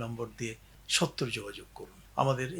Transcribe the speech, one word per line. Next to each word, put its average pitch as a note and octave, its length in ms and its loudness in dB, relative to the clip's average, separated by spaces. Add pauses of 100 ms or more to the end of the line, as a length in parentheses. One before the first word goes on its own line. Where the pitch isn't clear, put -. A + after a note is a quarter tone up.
নম্বর A#2 220 -4 (120)
দিয়ে A2+ 160 -4 (420)
সত্বর C#3+ 320 2 (100)
যোগাযোগ G2+ 300 -10 (100)
করুন। - 200 -16 (240)
আমাদের C3 260 4 (120)